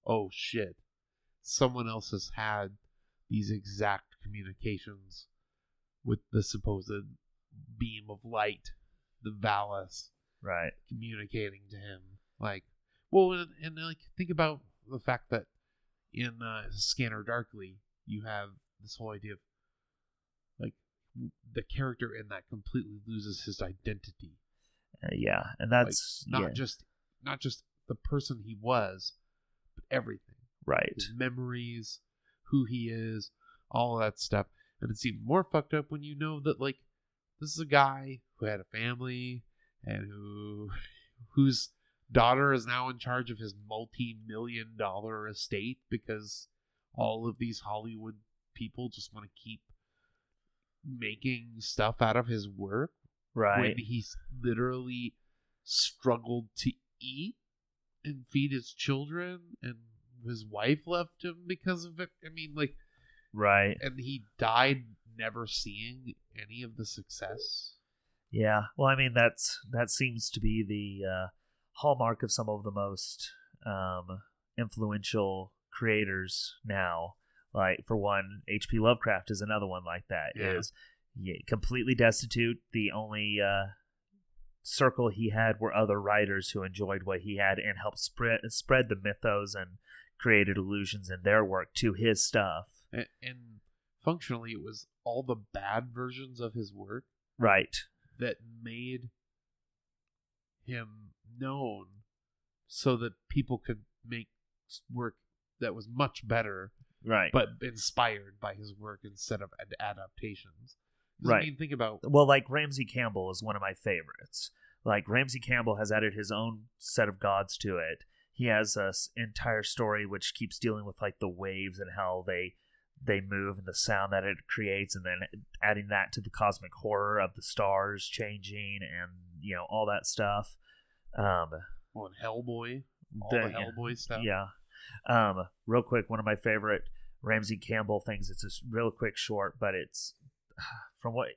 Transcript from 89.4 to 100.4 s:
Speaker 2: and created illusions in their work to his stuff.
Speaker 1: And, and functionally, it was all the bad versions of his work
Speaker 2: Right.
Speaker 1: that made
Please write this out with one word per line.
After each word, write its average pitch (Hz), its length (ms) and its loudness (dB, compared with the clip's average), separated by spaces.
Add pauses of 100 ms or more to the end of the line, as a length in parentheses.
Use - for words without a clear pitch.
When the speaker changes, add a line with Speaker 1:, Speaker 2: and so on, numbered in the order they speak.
Speaker 2:
and 92 220 -10 (420)
created 101 380 6
illusions 98 520 -2
in 90 140 -6
their 107 220 8
work 95 300 -2
to 113 180 4
his 107 300 6
stuff. 90 680 0
Speaker 1:
And, 117 160 -4 (140)
and 123 160 -10 (680)
functionally, 123 480 -2
it 110 100 -6
was 110 260 -12 (180)
all 120 180 -2
the 127 120 0
bad 104 580 -4
versions 127 480 -8
of 110 120 -6
his 101 200 -6
work 101 320 -12 (320)
Speaker 2:
Right. 98 380 8 (420)
Speaker 1:
that 123 200 -4 (240)
made 120 480 -8 (1600)